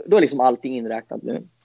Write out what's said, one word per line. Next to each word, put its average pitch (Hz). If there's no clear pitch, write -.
då 185
är 208
liksom 139
allting 127
inräknat 113
nu. -